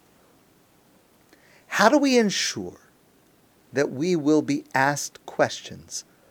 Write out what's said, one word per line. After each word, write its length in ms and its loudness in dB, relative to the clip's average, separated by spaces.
How 160 4
do 80 6
we 200 4
ensure 640 -2
that 180 -2
we 240 -4
will 260 2
be 220 -4
asked 520 -2
questions 800 -6